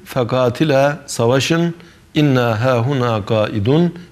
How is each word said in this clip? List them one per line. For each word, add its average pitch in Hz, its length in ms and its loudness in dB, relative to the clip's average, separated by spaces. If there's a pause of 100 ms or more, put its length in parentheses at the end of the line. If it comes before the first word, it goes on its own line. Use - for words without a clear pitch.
"fekatila", 131 1000 0
savaşın, 147 720 0 (380)
"inna 127 480 2
hahuna 120 580 0
gaidun", 113 760 0 (160)